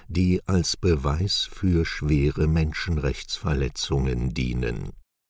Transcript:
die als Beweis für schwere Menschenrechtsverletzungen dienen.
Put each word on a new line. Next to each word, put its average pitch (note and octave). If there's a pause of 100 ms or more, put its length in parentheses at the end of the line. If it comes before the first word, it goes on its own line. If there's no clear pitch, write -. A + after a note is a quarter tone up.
die F2+
als F#2
Beweis D#2
für F2
schwere D2
Menschenrechtsverletzungen C#2
dienen. A#1+ (400)